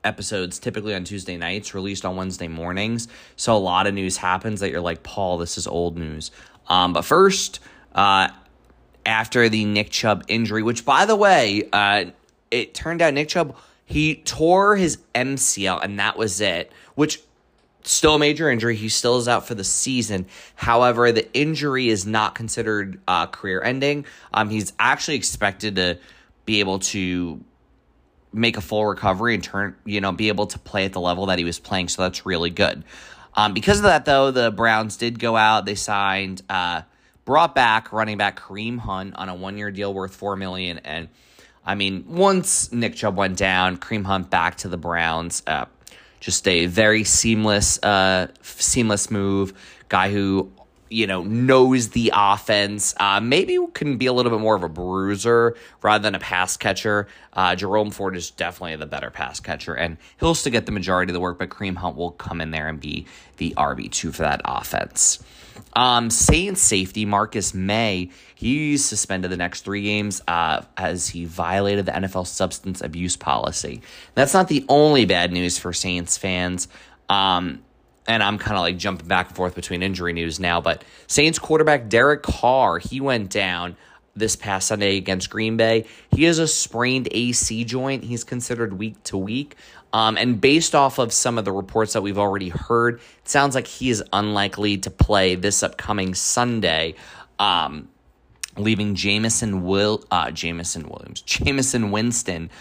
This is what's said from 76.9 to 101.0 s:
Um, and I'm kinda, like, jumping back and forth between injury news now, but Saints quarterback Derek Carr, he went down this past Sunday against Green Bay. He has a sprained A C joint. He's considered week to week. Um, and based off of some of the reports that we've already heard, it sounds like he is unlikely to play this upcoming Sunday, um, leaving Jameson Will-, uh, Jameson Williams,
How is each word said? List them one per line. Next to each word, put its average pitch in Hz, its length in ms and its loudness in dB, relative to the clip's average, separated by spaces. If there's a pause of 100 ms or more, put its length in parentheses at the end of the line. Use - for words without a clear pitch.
Um, 92 520 0 (480)
and 110 140 2
I'm 101 160 0
kinda, 104 220 -2
like, 90 160 -2
jumping 87 320 -6
back 92 180 2
and - 80 -20
forth 90 180 -2
between 87 300 -6
injury 90 300 -4
news 82 260 -6
now, 85 220 0
but 80 200 -2 (260)
Saints 160 300 2
quarterback 151 520 2
Derek 135 340 4
Carr, 120 560 2
he 131 220 -8
went 120 280 -2
down 90 460 -2 (400)
this 104 220 -2
past 95 320 -2
Sunday 101 260 0
against 95 340 -4
Green 110 280 -2
Bay. 113 280 4 (240)
He 139 140 4
has 165 160 4
a 160 80 2
sprained 123 640 -2
A 120 220 -2
C 117 320 -2
joint. 131 400 -4
He's 117 180 -6
considered 117 560 -6
week 110 240 -10
to - 140 -8
week. 120 400 -6 (340)
Um, 110 260 2
and 117 220 0
based 151 340 4
off 139 260 4
of 117 120 0
some 120 260 0
of 110 60 -2
the 98 80 -2
reports 98 420 -2
that 107 80 0
we've 101 160 -2
already 98 300 0
heard, 117 480 0
it - 340 -20
sounds 139 260 2
like 123 120 -2
he 127 220 -4
is 104 120 0 (120)
unlikely 101 640 0
to 95 100 -8
play 95 460 4
this 95 260 0
upcoming 95 540 -4
Sunday, 101 800 0 (440)
um, 82 500 -2 (680)
leaving 104 380 0
Jameson 101 720 0
Will-, 104 460 0
uh, 85 200 0
Jameson 85 560 -8
Williams, - 340 -14